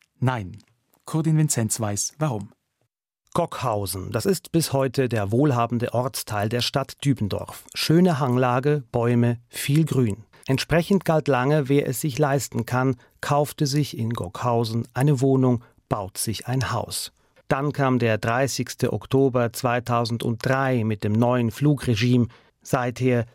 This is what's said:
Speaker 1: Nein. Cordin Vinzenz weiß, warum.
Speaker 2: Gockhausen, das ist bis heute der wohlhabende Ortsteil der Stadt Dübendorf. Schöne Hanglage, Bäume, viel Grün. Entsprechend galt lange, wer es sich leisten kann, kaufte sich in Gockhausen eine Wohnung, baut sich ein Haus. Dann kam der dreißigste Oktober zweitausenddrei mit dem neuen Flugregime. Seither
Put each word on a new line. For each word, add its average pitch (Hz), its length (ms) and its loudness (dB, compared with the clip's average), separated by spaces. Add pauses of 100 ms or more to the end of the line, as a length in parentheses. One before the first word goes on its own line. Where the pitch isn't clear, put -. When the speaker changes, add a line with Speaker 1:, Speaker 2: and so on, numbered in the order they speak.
(200)
Speaker 1:
Nein. 117 380 -2 (520)
Cordin 160 300 2
Vinzenz 117 400 0
weiß, 104 400 -4
warum. 113 300 -4 (840)
Speaker 2:
Gockhausen, 101 800 -4
das 113 160 -2
ist - 240 -2
bis 165 220 0
heute 135 360 0
der 104 220 -2
wohlhabende 120 640 0
Ortsteil 110 540 -4
der 120 120 -2
Stadt - 420 -4
Dübendorf. 101 680 -2
Schöne 165 460 4
Hanglage, 131 720 2
Bäume, 120 560 2
viel 151 380 0
Grün. 120 320 0 (280)
Entsprechend 165 600 0
galt 156 220 0
lange, 139 400 2
wer 143 200 2
es 127 120 -4
sich 123 200 -4
leisten 135 480 0
kann, 127 280 0 (260)
kaufte 147 440 0
sich 139 320 -2
in 113 140 -2
Gockhausen 117 840 -2
eine 139 260 2
Wohnung, 135 440 4 (260)
baut 101 300 -6
sich - 260 -6
ein 123 260 -2
Haus. - 400 -6 (360)
Dann 143 260 0
kam 131 240 2
der 113 220 2
dreißigste 123 760 -2
Oktober 123 580 2
zweitausenddrei 120 1300 0
mit 107 200 -2
dem 104 100 0
neuen 120 360 2
Flugregime. 123 760 2 (340)
Seither 123 720 0